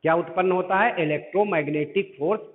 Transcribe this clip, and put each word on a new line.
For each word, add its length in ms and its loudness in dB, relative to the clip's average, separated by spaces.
क्या 120 4
उत्पन्न 360 0
होता 280 0
है? 240 2
electromagnetic 1160 -2
force, 220 -2